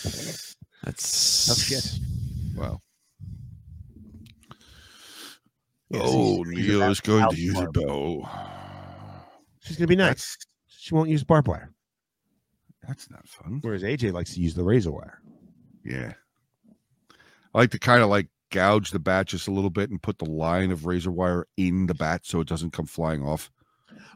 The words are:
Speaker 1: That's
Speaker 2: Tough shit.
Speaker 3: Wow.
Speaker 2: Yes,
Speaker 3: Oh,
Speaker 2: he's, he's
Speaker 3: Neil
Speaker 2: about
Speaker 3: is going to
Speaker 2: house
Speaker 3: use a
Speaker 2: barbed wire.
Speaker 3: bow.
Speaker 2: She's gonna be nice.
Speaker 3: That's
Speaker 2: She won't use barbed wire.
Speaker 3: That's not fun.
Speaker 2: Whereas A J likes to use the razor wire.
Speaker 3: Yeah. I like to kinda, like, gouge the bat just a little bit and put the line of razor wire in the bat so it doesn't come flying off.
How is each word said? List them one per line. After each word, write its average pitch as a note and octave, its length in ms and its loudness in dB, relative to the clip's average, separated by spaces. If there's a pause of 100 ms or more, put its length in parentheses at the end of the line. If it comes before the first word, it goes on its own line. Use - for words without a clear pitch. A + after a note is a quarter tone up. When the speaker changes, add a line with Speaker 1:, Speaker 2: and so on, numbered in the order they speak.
(840)
Speaker 1:
That's - 640 0
Speaker 2:
Tough A#2+ 100 2
shit. - 420 -2 (560)
Speaker 3:
Wow. C2 260 -6 (3000)
Speaker 2:
Yes, A2 140 -2
Speaker 3:
Oh, A#2 380 2
Speaker 2:
he's, E2+ 160 -6
he's G#2+ 80 0
Speaker 3:
Neil G2+ 140 4
Speaker 2:
about G2+ 100 4
Speaker 3:
is G2 100 0
going G#2+ 200 4
to - 40 6
Speaker 2:
house A2 120 2
Speaker 3:
use F#2 200 0
a F2+ 60 0
Speaker 2:
barbed E2 140 -2
wire. D2+ 100 2
Speaker 3:
bow. C#2+ 420 -4 (1300)
Speaker 2:
She's D#3+ 160 -10
gonna E3+ 100 2
be F3 80 8
nice. F#3 140 6
Speaker 3:
That's - 280 -4 (300)
Speaker 2:
She - 260 -8
won't D#3+ 160 4
use D3+ 140 2
barbed D#3 240 6
wire. E2 240 -4 (1160)
Speaker 3:
That's - 220 -12
not - 180 -20
fun. A2 340 -10
Speaker 2:
Whereas G#2 220 -4
A B2 140 0
J A#2 140 0
likes F2 240 -4
to F#2 60 -6
use E2+ 120 2
the F2 100 -2
razor F#2+ 280 4
wire. - 280 -14 (640)
Speaker 3:
Yeah. A#1+ 300 -8 (1400)
I - 40 2
like A#2+ 140 6
to - 80 -6
kinda, A#2+ 260 6
like, G2+ 220 2 (240)
gouge G2 400 4
the G2 80 -2
bat F#2 280 2
just - 200 -6
a G#2 40 -2
little G2 200 0
bit G2+ 180 -2
and G2 120 -8
put - 180 -6
the E2 100 -6
line E2+ 420 0
of D#2 140 -4
razor F2+ 260 -2
wire F2+ 360 0 (100)
in F#2 300 2
the E2+ 80 0
bat D#2+ 300 -2
so - 140 -2
it D#2 80 -2
doesn't E2 240 -4
come E2 140 -6
flying D#2+ 380 -4
off. D2+ 260 -4 (680)